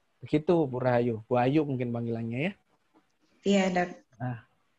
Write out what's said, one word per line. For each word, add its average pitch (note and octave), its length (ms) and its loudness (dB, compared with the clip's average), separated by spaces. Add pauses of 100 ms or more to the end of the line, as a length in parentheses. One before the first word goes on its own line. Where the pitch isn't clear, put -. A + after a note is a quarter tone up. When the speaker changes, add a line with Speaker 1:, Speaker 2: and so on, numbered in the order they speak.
(220)
Speaker 1:
Begitu, D3+ 480 2
Bu B2 80 -6
Rahayu. B2 480 0
Bu B2 160 2
Ayu C#3+ 240 2
mungkin B2+ 240 -4
panggilannya A#2 480 -4
ya. F3+ 160 -4 (880)
Speaker 2:
Iya, G3 220 2 (100)
Dok. F3 160 0 (320)
Speaker 1:
Nah, B2+ 160 -6 (420)